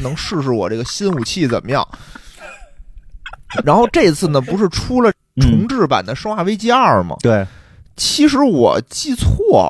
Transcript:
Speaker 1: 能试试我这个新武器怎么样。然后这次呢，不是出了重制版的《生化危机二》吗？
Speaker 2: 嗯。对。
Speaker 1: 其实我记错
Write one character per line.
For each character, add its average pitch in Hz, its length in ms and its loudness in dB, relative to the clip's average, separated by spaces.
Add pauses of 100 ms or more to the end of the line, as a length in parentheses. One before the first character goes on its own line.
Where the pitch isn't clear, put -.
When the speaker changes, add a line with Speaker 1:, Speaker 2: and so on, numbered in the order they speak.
Speaker 1:
能 135 140 -6
试 165 260 -6
试 135 100 -2
我 101 180 -2
这 110 60 -6
个 117 80 -6
新 196 260 -4
武 131 140 -2
器 160 240 -2
怎 113 160 -2
么 107 80 -8
样。 131 160 -2 (1800)
然 147 100 2
后 226 140 4
这 240 240 2
次 151 160 -2
呢， 143 140 2
不 151 160 -4
是 202 100 2
出 247 340 -2
了 233 80 4 (280)
重 135 320 4
制 247 180 0
版 110 180 0
的 101 100 -6
《生 214 200 -6
化 196 80 -2
危 202 140 -2
机 220 120 -2
二》 233 340 4
吗？ 85 160 -8
Speaker 2:
嗯。 - 40 -4
对。 104 240 2 (480)
Speaker 1:
其 - 320 2
实 277 120 0
我 131 400 4 (100)
记 - 260 -8
错 381 540 2